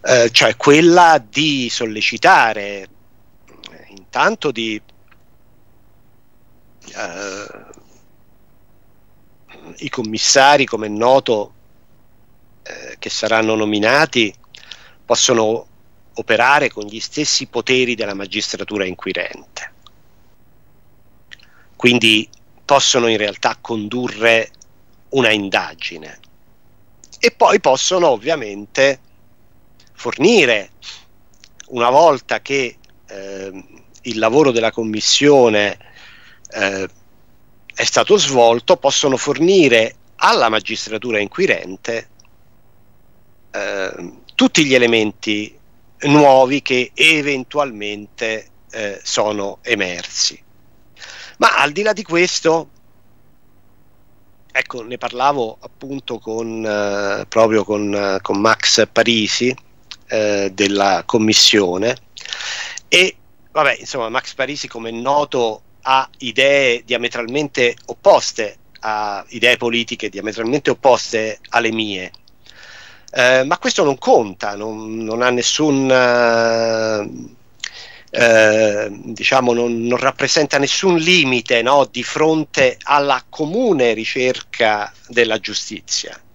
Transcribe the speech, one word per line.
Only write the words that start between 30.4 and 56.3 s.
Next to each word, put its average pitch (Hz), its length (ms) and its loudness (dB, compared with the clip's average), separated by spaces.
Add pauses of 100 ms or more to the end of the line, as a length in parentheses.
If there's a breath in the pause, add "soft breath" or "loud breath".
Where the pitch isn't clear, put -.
una 120 200 0
volta 135 520 2
che, 135 360 -6 (300)
ehm, 98 760 -14 (220)
il 113 160 -6
lavoro 127 320 2
della 113 200 0
commissione, 110 1080 2 (760 loud breath)
eh, 98 360 -4 (840)
è 120 100 -6
stato 123 340 2
svolto, 127 600 2
possono 139 380 0
fornire 139 800 2 (220)
alla 180 320 2
magistratura 107 720 -4
inquirente, 104 880 -4 (1400)
ehm, 98 680 -8 (140)
tutti 202 300 2
gli 131 80 0
elementi 110 840 0 (480)
nuovi 143 580 6
che 123 320 -2
eventualmente, 123 1500 -2 (240)
eh, 101 320 -10
sono 104 580 -4
emersi. 92 800 -6 (960 loud breath)
Ma 160 180 2
al 147 160 0
di 185 80 -4
là 214 100 0
di 196 120 -6
questo, 165 680 0 (1800)
ecco, 131 340 -6
ne 120 140 -12
parlavo 123 640 -2
appunto 131 600 -12
con, 113 460 -8